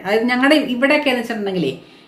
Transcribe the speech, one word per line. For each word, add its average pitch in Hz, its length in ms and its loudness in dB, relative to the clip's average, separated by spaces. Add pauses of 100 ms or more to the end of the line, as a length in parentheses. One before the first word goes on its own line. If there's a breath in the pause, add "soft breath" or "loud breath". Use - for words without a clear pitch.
അതായത് 214 180 0
ഞങ്ങളുടെ 254 320 2
ഇവിടെയൊക്കെ 277 560 0
എന്ന് 240 120 -2
വെച്ചിട്ടുണ്ടെങ്കിലേ 196 560 -4 (280 loud breath)